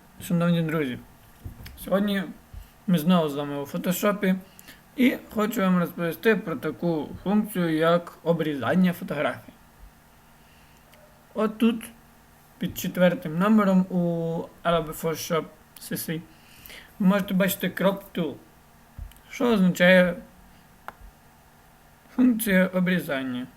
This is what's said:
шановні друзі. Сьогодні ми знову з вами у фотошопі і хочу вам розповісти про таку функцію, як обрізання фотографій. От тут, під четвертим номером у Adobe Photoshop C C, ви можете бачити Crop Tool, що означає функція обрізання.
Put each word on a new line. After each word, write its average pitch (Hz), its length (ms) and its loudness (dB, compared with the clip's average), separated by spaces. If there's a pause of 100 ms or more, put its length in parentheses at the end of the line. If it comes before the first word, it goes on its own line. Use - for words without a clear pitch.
(220)
шановні 170 400 0
друзі. 151 360 -2 (880)
Сьогодні 196 400 0 (640)
ми 175 120 4
знову 165 300 4
з 139 60 -6
вами 143 280 -4
у 139 40 -10
фотошопі 185 680 0 (640)
і 254 200 2 (180)
хочу 214 260 -2
вам 185 180 4
розповісти 170 580 0
про 160 200 -6
таку 156 520 -4 (140)
функцію, 185 540 0
як 170 460 0
обрізання 160 720 2
фотографій. 147 600 -6 (1800)
От 220 240 -4
тут, 233 260 0 (760)
під - 200 -8
четвертим 175 600 0
номером 196 420 4
у 185 160 -2 (680)
Adobe 165 380 -2
Photoshop 160 420 -2 (360)
C - 120 -12
C, 160 280 -6 (800)
ви 196 80 2
можете 196 280 2
бачити 185 340 0
Crop 190 340 0 (120)
Tool, 151 200 -4 (960)
що 247 220 0
означає 180 640 4 (2000)
функція 214 500 2
обрізання. 143 800 -2 (100)